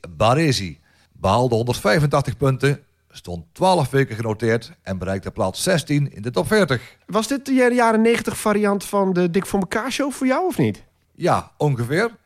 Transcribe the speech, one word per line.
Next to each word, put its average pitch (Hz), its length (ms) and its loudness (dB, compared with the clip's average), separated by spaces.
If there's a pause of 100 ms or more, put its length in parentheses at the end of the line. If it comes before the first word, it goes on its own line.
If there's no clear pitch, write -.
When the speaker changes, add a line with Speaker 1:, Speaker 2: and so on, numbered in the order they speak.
(180)
Speaker 1:
Baresi. 113 640 2 (320)
Behaalde 117 440 0
honderdvijfentachtig 139 840 0
punten, 135 420 0 (320)
stond 87 400 -12
twaalf 170 380 2
weken 135 260 0
genoteerd 113 560 -2 (100)
en 95 160 -6
bereikte 95 340 -6
plaats - 320 -4
zestien 147 500 0
in 98 80 -14
de 120 100 -6
top 175 160 -2
veertig. 185 480 0 (100)
Speaker 2:
Was 214 220 -2
dit 277 180 -4
de 269 80 -2
jaren 240 480 4
negentig 226 360 0
variant 208 480 0
van 196 280 0
de 180 180 2
Dik 185 140 0
voor 202 140 -2
elkaar 220 320 -2
show 277 200 -2
voor 262 160 -4
jou, 294 200 2
of 302 100 -4
niet? 110 260 -2 (320)
Speaker 1:
Ja, 131 420 -2
ongeveer. 147 520 0 (160)